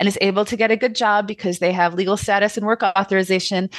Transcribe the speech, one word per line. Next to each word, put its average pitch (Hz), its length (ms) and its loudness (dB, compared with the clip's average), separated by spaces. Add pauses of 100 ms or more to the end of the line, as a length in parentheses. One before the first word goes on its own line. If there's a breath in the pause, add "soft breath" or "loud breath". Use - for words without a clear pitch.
and 202 80 2
is 196 120 -4
able 196 260 2
to 240 100 -6
get 220 160 2
a 226 40 0
good 233 200 -2
job 208 320 0
because 185 320 -6
they 175 100 2
have 175 240 2
legal 190 220 0
status 202 400 0
and 208 100 -4
work 226 160 0
authorization, 190 960 0